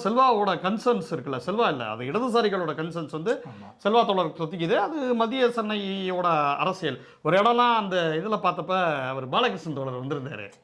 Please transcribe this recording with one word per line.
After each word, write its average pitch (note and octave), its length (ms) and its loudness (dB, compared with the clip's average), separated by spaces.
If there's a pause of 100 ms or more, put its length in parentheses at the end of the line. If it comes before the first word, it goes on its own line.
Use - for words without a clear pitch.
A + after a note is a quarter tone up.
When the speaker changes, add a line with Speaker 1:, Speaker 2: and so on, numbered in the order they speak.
Speaker 1:
செல்வாவோட G#3 560 4
கன்சர்ன்ஸ் G#3 500 0
இருக்குல்ல, C#3 360 -4
செல்வா G#3 220 2
இல்ல, C3+ 160 -2
அது A2 200 -6
இடதுசாரிகளோட G3 720 0
கன்சர்ன்ஸ் D#3+ 360 -6
வந்து G3+ 360 -4
Speaker 2:
ஆமா. - 400 -10
Speaker 1:
செல்வா A3 200 4
தோழர் F#3 200 2
சொத்திக்குது. E3 480 -2
அது C#4 400 0
மத்திய A#3 320 2
சென்னையோட F#3+ 1120 0
அரசியல். D3+ 440 -2 (220)
ஒரு D#3+ 160 4
இடம்லாம் A#3+ 360 6
அந்த F#3 400 0
இதுல G3+ 280 -2
பார்த்தப்ப E3 680 0
அவர் C3 200 -6
பாலகிருஷ்ணன் F#3+ 460 0
தோழர் C3 320 -6
வந்திருந்தாரு. B2+ 460 -8 (120)